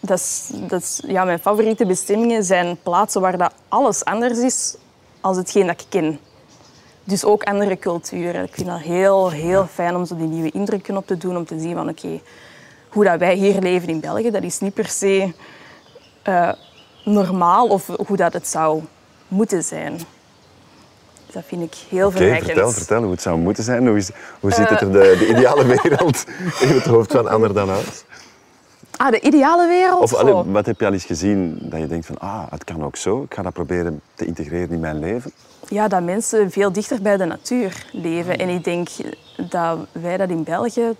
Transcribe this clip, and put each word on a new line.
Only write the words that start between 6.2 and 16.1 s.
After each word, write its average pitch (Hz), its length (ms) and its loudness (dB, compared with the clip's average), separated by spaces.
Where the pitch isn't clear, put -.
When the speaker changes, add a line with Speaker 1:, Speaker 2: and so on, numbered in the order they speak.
Speaker 1:
Dus 185 220 -2
ook 208 180 4
andere 202 360 -2
culturen. 175 640 -6
Ik 180 100 -10
vind 180 140 -8
dat 175 120 -8
heel, 185 520 2
heel 170 420 0
fijn 175 220 -2
om 180 100 -2
zo 175 100 -10
die 165 120 -4
nieuwe 160 240 -4
indrukken 196 460 -4
op 190 100 -8
te 190 100 -4
doen, 180 200 -6
om 165 80 -6
te 160 140 -10
zien 170 160 -6
van, 165 140 -6
oké, 165 300 -10
hoe 208 140 2
dat 170 160 4
wij 180 160 4
hier 196 260 2
leven 180 280 0
in 160 100 -4
België, 208 320 -2
dat 208 120 -2
is 175 160 -8
niet 196 140 -4
per - 140 -4
se, 196 460 0